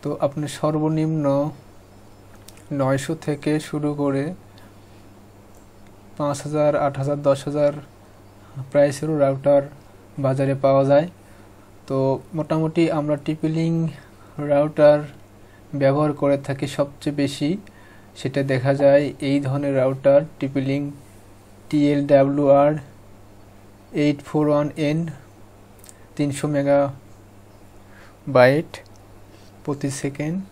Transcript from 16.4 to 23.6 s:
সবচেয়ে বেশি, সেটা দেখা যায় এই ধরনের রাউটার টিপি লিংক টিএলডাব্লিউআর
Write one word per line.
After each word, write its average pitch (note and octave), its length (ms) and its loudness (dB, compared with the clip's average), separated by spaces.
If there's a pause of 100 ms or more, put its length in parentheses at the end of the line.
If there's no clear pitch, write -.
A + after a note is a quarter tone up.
সবচেয়ে C#3+ 500 -4
বেশি, C#3+ 400 -2 (600)
সেটা C#3 260 -4
দেখা C3+ 320 0
যায় C#3+ 460 4
এই C#3+ 200 0
ধরনের C#3 360 -2
রাউটার C3+ 460 2 (160)
টিপি C3+ 220 -4
লিংক C#3+ 340 -4 (760)
টিএলডাব্লিউআর C#3+ 1040 4 (1160)